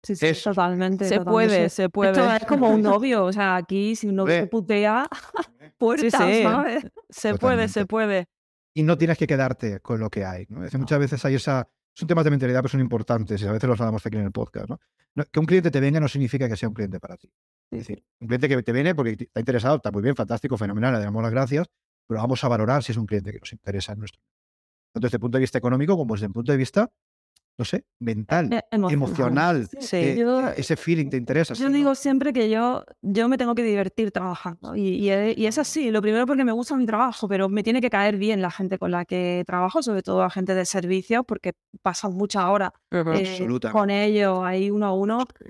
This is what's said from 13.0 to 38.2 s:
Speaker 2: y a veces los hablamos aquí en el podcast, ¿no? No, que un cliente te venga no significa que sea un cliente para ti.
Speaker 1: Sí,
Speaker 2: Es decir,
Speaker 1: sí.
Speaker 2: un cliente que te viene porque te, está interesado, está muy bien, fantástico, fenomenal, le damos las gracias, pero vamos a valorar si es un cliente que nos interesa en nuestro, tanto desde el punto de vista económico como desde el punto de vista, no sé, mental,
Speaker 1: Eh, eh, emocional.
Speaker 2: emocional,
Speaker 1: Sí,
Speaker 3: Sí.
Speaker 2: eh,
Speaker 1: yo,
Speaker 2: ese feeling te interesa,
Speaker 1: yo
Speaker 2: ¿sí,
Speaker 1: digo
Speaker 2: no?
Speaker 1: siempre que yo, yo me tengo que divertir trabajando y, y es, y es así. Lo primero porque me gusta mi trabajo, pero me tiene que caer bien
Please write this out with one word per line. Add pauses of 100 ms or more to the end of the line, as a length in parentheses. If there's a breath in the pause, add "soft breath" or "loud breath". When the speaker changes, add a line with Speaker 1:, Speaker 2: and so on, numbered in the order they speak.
Speaker 2:
y
a
veces
los
hablamos
aquí
en
el
podcast,
¿no? (360)
No,
que
un
cliente
te
venga
no
significa
que
sea
un
cliente
para
ti. (440)
Speaker 1:
Sí,
Speaker 2:
Es
decir,
Speaker 1:
sí. (140)
Speaker 2:
un
cliente
que
te
viene
porque
te,
está
interesado,
está
muy
bien,
fantástico,
fenomenal,
le
damos
las
gracias, (420)
pero
vamos
a
valorar
si
es
un
cliente
que
nos
interesa
en
nuestro, (720)
tanto
desde
el
punto
de
vista
económico
como
desde
el
punto
de
vista, (640)
no
sé, (140)
mental,
Speaker 1:
Eh,
eh,
emocional. (640)
Speaker 2:
emocional,
Speaker 1:
Sí,
Speaker 3:
Sí.
Speaker 2:
eh,
Speaker 1:
yo,
Speaker 2:
ese
feeling
te
interesa,
Speaker 1:
yo
Speaker 2:
¿sí,
Speaker 1:
digo
Speaker 2:
no?
Speaker 1:
siempre
que
yo, (200)
yo
me
tengo
que
divertir
trabajando
y,
y
es,
y
es
así.
Lo
primero
porque
me
gusta
mi
trabajo,
pero
me
tiene
que
caer
bien